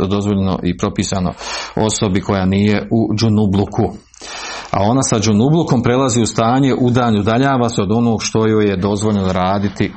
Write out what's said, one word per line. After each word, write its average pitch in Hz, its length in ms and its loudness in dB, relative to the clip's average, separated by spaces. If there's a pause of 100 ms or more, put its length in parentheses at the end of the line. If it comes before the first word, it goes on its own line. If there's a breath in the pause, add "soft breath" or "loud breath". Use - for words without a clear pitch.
dozvoljeno 98 540 0
i 87 140 -2
propisano 95 560 -2 (440 loud breath)
osobi 98 440 0
koja 95 260 0
nije 101 440 2
u 113 260 0
džunubluku. 104 680 0 (880 loud breath)
A 95 120 0
ona 120 200 2
sa 120 160 0
džunublukom 123 640 2
prelazi 123 380 2
u 110 60 2
stanje, 123 480 2
udan-, 120 460 2
udaljava 120 480 0
se 110 140 -2
od 98 100 -2
onog 117 300 0
što 110 240 0
joj 110 180 2
je 98 120 2
dozvoljeno 101 560 0
raditi 98 640 -2